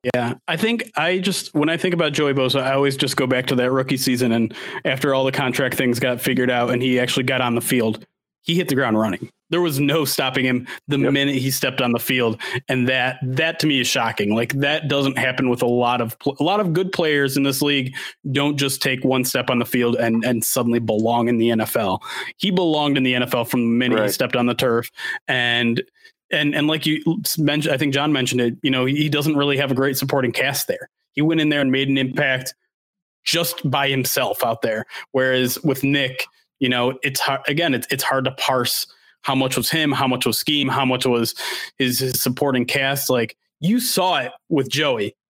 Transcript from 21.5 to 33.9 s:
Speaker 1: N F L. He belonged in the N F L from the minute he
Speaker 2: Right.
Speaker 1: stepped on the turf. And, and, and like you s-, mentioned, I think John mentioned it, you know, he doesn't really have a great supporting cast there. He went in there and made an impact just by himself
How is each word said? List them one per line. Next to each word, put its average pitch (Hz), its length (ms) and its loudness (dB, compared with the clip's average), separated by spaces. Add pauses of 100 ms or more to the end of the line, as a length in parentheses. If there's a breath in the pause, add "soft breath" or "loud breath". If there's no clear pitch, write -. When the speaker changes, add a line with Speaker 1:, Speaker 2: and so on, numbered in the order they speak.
Speaker 1:
N 113 100 2
F 110 140 -4
L. 95 260 0 (360 loud breath)
He 196 160 -2
belonged 151 440 2
in 135 60 2
the 127 140 2
N 123 80 0
F 123 100 -2
L 120 100 0
from 123 160 -2
the 117 60 2
minute 120 300 2
he 110 60 2
Speaker 2:
Right. 104 100 2
Speaker 1:
stepped 123 240 -2
on 120 100 2
the 120 80 0
turf. 117 380 0 (340 loud breath)
And, 120 560 0 (500 loud breath)
and, 147 240 0
and 147 100 0
like 151 200 0
you 151 140 0 (240)
s-, - 140 -4
mentioned, 147 340 2
I 131 60 0
think 139 160 0
John 147 180 2
mentioned 127 280 0
it, 120 220 0
you 135 100 2
know, 127 120 2
he 147 240 0
doesn't 147 280 0
really 143 220 2
have 139 120 0
a 131 60 0
great 135 200 0
supporting 131 360 0
cast 135 340 -2
there. - 240 -6 (220)
He 143 100 -2
went 160 180 2
in 151 100 2
there 147 100 2
and 135 100 2
made 135 180 2
an 135 100 2
impact 131 540 -2 (720)
just 170 460 -2
by 139 180 0
himself 131 560 0